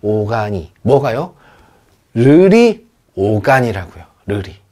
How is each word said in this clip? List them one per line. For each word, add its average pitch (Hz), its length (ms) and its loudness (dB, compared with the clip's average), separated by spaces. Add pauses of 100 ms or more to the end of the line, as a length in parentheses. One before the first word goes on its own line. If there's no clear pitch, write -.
오가니. 107 680 -4 (100)
뭐가요? 135 540 -2 (800)
르리 185 720 4 (300)
오가니라고요. 104 880 -2 (220)
르리. 101 300 -8 (160)